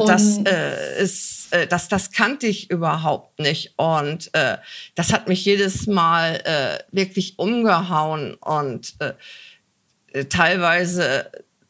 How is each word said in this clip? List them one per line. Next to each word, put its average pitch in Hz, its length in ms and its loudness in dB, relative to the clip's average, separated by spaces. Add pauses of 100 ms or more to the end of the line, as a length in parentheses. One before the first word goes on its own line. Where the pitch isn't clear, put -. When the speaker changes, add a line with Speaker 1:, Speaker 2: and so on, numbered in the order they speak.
Speaker 1:
das, 208 320 4
Speaker 2:
Und 208 100 0
Speaker 1:
äh, 143 520 -2
ist, - 540 -4
äh, 175 140 2
das, 175 220 -2
das 190 220 -2
kannte 254 360 0
ich - 240 -4
überhaupt 160 680 -2
nicht. 143 380 -2
Und, 156 560 -2
äh, 135 240 0 (380)
das - 180 2
hat - 140 -2
mich 185 180 0
jedes 196 400 2
Mal, 165 580 2
äh, 135 360 -2 (120)
wirklich 190 460 -2
umgehauen. 170 1000 0
Und, 135 600 -4
äh, 143 160 -4 (1000)
äh, 135 140 -4
teilweise 175 1040 2 (380)